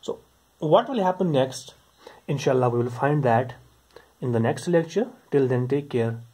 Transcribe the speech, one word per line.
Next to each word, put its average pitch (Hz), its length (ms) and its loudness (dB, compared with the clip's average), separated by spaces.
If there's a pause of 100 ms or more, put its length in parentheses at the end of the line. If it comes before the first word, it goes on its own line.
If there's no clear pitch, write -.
So - 200 -10 (380)
what 190 300 2
will 254 140 -2
happen 185 300 0
next? 131 420 -2 (540)
Inshallah, 127 400 2
we 120 100 0
will 120 120 -2
find 139 320 0
that 123 320 2 (640)
in 123 120 -4
the 113 80 2
next 143 280 -2
lecture. 175 400 0 (220)
Till 135 180 2
then, 123 200 0
take 143 220 -2
care. 117 300 -2 (140)